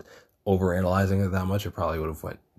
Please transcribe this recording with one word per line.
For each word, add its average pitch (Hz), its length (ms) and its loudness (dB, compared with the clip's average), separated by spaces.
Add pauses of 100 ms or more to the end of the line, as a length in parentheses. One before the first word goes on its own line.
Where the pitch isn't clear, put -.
(460)
overanalyzing 95 800 2
it 90 60 -2
that 92 160 -2
much, 101 180 -2
it - 60 -6
probably 82 260 -2
would 80 120 -4
have 80 120 -8
went 87 160 -10 (220)